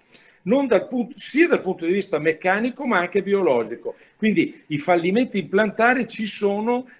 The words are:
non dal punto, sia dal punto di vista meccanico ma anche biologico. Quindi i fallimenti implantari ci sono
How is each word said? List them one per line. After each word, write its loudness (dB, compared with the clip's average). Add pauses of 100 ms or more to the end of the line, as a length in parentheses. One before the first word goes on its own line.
(420)
non 2
dal 2
punto, -4
sia 2
dal 2
punto -4
di 2
vista -2
meccanico -2
ma 2
anche 0
biologico. 0 (240)
Quindi 0
i -4
fallimenti 0
implantari 0
ci -8
sono -2 (100)